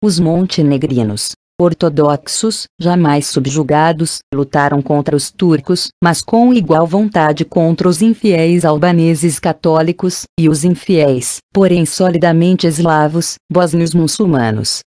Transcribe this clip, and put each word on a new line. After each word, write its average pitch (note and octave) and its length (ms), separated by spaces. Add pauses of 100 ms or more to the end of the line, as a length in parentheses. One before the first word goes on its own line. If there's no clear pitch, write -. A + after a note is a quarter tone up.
Os G3 160
montenegrinos, C#3+ 1120 (280)
ortodoxos, D#3+ 1040 (160)
jamais E3 480
subjugados, D3+ 880 (160)
lutaram C#3+ 480
contra D3 340
os C#3+ 140
turcos, E3+ 600 (140)
mas E3+ 200
com A#3+ 280
igual E3 360
vontade E3 580
contra E3+ 420
os E3+ 140
infiéis F3 640
albaneses E3 720
católicos, E3 840 (160)
e E3 100
os D3+ 140
infiéis, D#3 720 (160)
porém F3+ 320
solidamente F3 800
eslavos, D#3+ 720 (120)
bósnios E3+ 460
muçulmanos. C#3+ 920